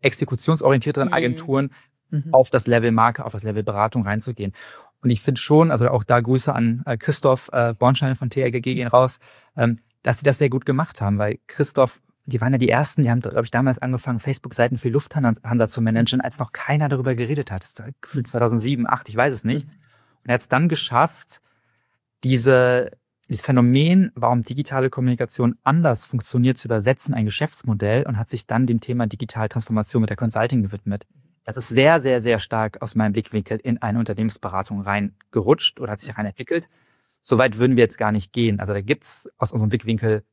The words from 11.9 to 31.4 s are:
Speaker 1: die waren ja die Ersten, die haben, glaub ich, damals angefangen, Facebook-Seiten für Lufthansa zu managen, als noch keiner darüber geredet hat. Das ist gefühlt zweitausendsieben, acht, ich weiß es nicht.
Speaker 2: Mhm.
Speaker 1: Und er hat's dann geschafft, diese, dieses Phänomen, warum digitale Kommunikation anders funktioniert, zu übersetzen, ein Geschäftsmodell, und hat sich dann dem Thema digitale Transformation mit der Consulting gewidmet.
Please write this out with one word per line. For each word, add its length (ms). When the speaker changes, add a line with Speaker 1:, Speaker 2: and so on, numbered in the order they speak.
Speaker 1:
die 160
waren 120
ja 60
die 100
Ersten, 340
die 60
haben, 100
glaub 240
ich, 80
damals 280
angefangen, 400
Facebook-Seiten 580
für 120
Lufthansa 800
zu 140
managen, 400
als 160
noch 140
keiner 380
darüber 260
geredet 360
hat. 120
Das 80
ist 120
gefühlt 260
zweitausendsieben, 600
acht, 220
ich 60
weiß 180
es 100
nicht. 220
Speaker 2:
Mhm. 60
Speaker 1:
Und 580
er 60
hat's 140
dann 200
geschafft, 720
diese, 680
dieses 160
Phänomen, 720
warum 300
digitale 480
Kommunikation 720
anders 420
funktioniert, 540
zu 80
übersetzen, 480
ein 100
Geschäftsmodell, 800
und 140
hat 100
sich 160
dann 220
dem 140
Thema 260
digitale 420
Transformation 520
mit 80
der 80
Consulting 440
gewidmet. 460